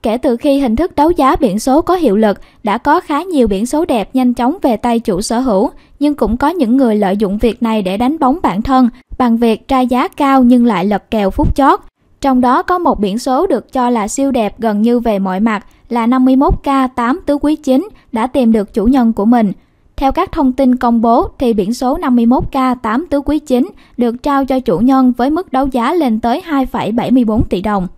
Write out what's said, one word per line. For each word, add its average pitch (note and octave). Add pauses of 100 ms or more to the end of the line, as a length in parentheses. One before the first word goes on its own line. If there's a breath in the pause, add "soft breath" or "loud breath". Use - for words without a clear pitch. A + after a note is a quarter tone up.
Kể A3+
từ B3
khi C#4
hình A#3+
thức E4
đấu D#4
giá D4+
biển G#3+
số C4+
có F4+
hiệu B3+
lực, G#3+ (260 soft breath)
đã G#3
có D4
khá D4+
nhiều D4+
biển G3+
số D4+
đẹp A3+
nhanh B3+
chóng B3
về A#3+
tay A#3
chủ G#3
sở A3+
hữu, B3 (300 soft breath)
nhưng C#4+
cũng A#3
có C#4
những C4+
người A#3+
lợi G3+
dụng G#3
việc A3+
này A3
để F#3
đánh C4
bóng C#4+
bản G#3
thân C4 (280 loud breath)
bằng A#3
việc A3+
ra C4
giá B3+
cao C4+
nhưng A#3+
lại F#3+
lật G3+
kèo G#3
phút D4
chót. D4 (420)
Trong B3+
đó C4
có F#4
một D4+
biển G3+
số C#4
được C4+
cho B3
là A3
siêu C4+
đẹp A3+
gần G#3
như A#3+
về A3+
mọi F#3+
mặt G#3+ (240 soft breath)
là A#3
năm B3+
mươi C4
mốt C#4+
K C4+
tám B3+
tứ C#4+
quý D4
chín D4+ (240 soft breath)
đã A#3
tìm B3
được G#3+
chủ G3+
nhân A#3+
của G3+
mình. A3+ (440 soft breath)
Theo C4+
các E4+
thông C4+
tin B3+
công A#3
bố B3 (100)
thì A#3+
biển G#3
số B3+
năm C#4+
mươi A#3
mốt B3+
K B3+
tám A#3+
tứ C#4
quý D4
chín C4+ (280 soft breath)
được A#3+
trao C#4
cho C4
chủ A3
nhân B3+
với B3
mức E4
đấu C4
giá B3+
lên B3+
tới A#3+
hai C#4
phẩy G3+
bảy A3
mươi B3
bốn G#3+
tỷ F#3
đồng. G3+ (100)